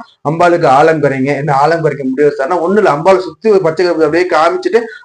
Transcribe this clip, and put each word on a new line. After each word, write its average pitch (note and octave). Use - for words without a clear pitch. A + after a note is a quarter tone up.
அம்பாளுக்கு E3
ஆலம் D3+
கரைங்க. C3+
என்ன D3
ஆலம் D3+
கரைக்க C#3
முடியாது C#3+
சார்னா, C#3+
ஒண்ணு F#3
இல்ல, G3
அம்பாள் E3
சுத்தி E3
ஒரு G3
பச்சை D#3+
கருப்பு D#3+
அப்படியே E3
காமிச்சிட்டு F3